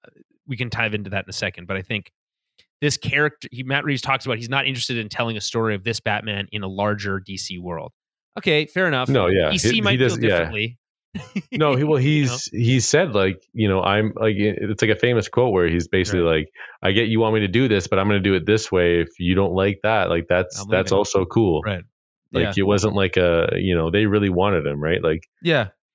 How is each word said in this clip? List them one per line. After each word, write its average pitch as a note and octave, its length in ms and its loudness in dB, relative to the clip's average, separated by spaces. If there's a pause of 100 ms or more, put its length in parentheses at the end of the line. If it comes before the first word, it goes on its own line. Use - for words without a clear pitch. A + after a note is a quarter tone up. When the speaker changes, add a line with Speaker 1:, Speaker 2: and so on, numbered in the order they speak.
(480)
Speaker 1:
we B2+ 100 -8
can A#2+ 120 -6
dive A2 260 -4
into G2 160 -8
that G2 140 -6
in - 40 -20
a F#2 40 -14
second, F2 340 -8
but F#2+ 100 -6
I F#2 60 -6
think G#2 280 -8 (680)
this D3 160 0
character, D3 520 -2
he, B2+ 140 -12
Matt C#3 220 -2
Reeves C#3 160 -2
talks C3+ 240 -2
about A#2+ 120 -4
he's A#2 120 -10
not C#3 180 -2
interested B2 300 -4
in G#2+ 100 -6
telling A#2 300 -4
a G2+ 40 -10
story A2+ 320 -2
of G2 120 -6
this A#2 160 -6
Batman G#2 500 -4
in G#2 120 -8
a F#2+ 40 -6
larger G2+ 540 -2
D F#2+ 160 -14
C F2+ 200 -10
world. F2 360 -10 (440)
Okay, D#3 280 0
fair F3+ 240 -2
enough. B2+ 180 0
Speaker 2:
No, A#2+ 200 2
yeah, F2+ 240 2
Speaker 1:
D F#2+ 60 -2
C B2 180 2
Speaker 2:
he, A2+ 60 0
Speaker 1:
might G2 100 0
Speaker 2:
he B2+ 60 0
does, B2+ 200 2
Speaker 1:
feel A2+ 80 -4
Speaker 2:
yeah. G#2+ 60 4
Speaker 1:
differently. G#2 460 -2 (380)
<laughs> - 380 -10
Speaker 2:
No, D3+ 220 2
he, C#3 100 0
well, D3+ 140 2
Speaker 1:
You D3 260 2
know? B2 60 0
Speaker 2:
he's, B2 200 -6
he A#2+ 300 2
said, D3 320 2
like, G2 240 2 (160)
you G#2+ 160 2
know, F#2+ 140 2
I'm, G#2 320 2
like, A2 200 0
it, G2+ 240 0
it's, G#2 220 -4
like, G#2+ 100 2
a G2 40 2
famous A#2+ 340 0
quote B2 240 0
where F2 160 4
he's E2+ 180 0
basically F#2 340 0
Speaker 1:
Right. E2 180 2
Speaker 2:
like, D#2 100 -6 (320)
"I G2 100 0
get G#2+ 160 2
you A2+ 120 0
want A2 160 2
me A2 60 2
to G2+ 60 0
do A#2+ 220 2
this, G2 180 2
but F#2+ 120 2
I'm G2 80 2
gonna G#2 120 4
do G2 140 2
it E2+ 140 0
this G#2+ 240 2
way. F2 300 4
If D#2+ 80 -2 (100)
you F2+ 160 2
don't F#2 180 2
like G2 300 0
that, G#2 260 2
like, E2+ 180 0
that's, F2+ 320 0
Speaker 1:
I'm G2 100 -10
Speaker 2:
that's F#2 220 2
Speaker 1:
leaving. G2 60 4
Speaker 2:
also G2 280 0
cool." F#2 380 2
Speaker 1:
Right. F#2+ 200 -6 (500)
Speaker 2:
Like, F#2 240 0
Speaker 1:
Yeah. G2 60 2
Speaker 2:
it - 20 2
wasn't G2+ 300 2
like F#2+ 220 2
a, E2+ 380 4
you F2+ 200 0
know, E2 160 0
they G#2 160 4
really G2+ 240 2
wanted F2+ 340 2
him, D2 160 -4
right? E2+ 220 0
Like, E2 180 0 (220)
Speaker 1:
Yeah. C#3+ 240 0 (280)